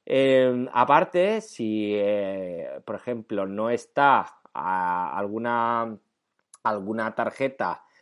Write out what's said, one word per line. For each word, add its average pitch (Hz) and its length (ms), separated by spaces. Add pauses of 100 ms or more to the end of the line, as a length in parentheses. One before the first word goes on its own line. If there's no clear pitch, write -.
Em, 131 640
aparte, 175 720
si, 107 520
eh, 95 920
por 104 100
ejemplo, 110 500
no 104 220
está 120 720 (140)
a-, 90 640
alguna, 117 800 (640)
alguna 110 520
tarjeta 117 680 (180)